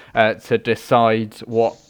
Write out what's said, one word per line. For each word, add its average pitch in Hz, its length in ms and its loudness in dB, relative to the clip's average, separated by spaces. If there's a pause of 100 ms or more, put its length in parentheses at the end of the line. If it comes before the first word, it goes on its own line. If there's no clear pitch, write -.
(140)
uh, 110 200 2
to 113 220 -4
decide 113 800 0 (100)
what 113 320 -2 (140)